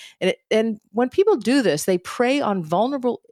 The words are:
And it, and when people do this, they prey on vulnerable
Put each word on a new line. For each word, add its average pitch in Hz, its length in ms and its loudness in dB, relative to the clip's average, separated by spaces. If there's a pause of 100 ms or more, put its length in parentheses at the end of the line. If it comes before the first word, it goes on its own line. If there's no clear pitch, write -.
(200)
And 180 100 0
it, - 80 -4 (100)
and 220 300 0 (140)
when 240 160 0
people 403 260 2
do 262 260 2
this, 156 260 0
they 185 120 2
prey 254 420 0
on 202 220 -2
vulnerable 233 580 -2 (120)